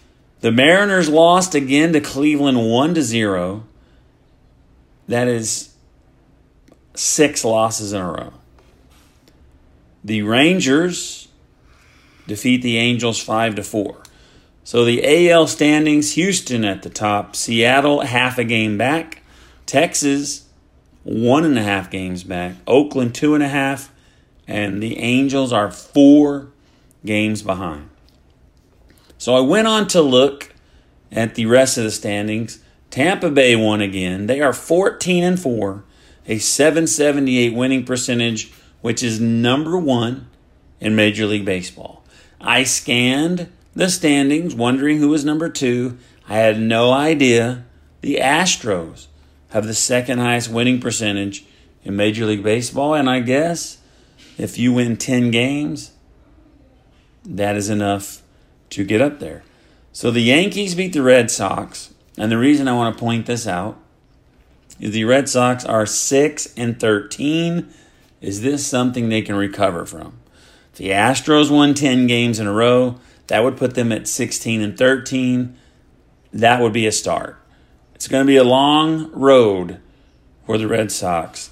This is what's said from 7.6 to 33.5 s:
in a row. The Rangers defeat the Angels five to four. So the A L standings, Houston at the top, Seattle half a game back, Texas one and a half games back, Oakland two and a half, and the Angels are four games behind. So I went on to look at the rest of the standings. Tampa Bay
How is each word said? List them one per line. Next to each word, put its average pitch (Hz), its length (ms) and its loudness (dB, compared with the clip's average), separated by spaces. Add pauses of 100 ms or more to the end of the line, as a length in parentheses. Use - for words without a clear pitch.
in 95 80 -4
a 87 100 -6
row. - 220 -12 (1700)
The 107 160 -4
Rangers 151 1080 0 (960)
defeat 127 340 0
the 123 160 -2
Angels 117 420 0
five 110 360 -2
to 101 80 -6
four. - 400 -6 (600)
So 120 220 0
the 120 200 2
A 170 260 6
L 165 160 6
standings, 151 680 2
Houston 156 500 -2
at 95 180 -4
the 92 80 -14
top, 104 460 -4
Seattle 127 640 2
half 123 360 -2
a 123 60 0
game 113 340 -2
back, 143 460 -4 (420)
Texas 143 840 -2 (560)
one 123 400 2
and 147 120 2
a 110 60 0
half 98 260 -2
games 92 360 -8
back, 90 320 -8 (100)
Oakland 127 480 2
two 151 200 0
and 147 100 2
a 139 40 -4
half, 139 440 -4 (540)
and 104 360 -6
the 113 160 -8
Angels 131 540 0
are 104 180 0
four 143 800 4 (560)
games 107 380 -2
behind. 92 460 -6 (1300)
So 123 180 2
I 131 40 6
went 196 280 4
on 214 200 0
to 175 140 4
look 135 500 2 (600)
at 110 240 -2
the 117 100 -2
rest 127 320 4
of 113 60 -2
the 107 80 -4
standings. 107 640 -6 (320)
Tampa 175 400 0
Bay 131 240 6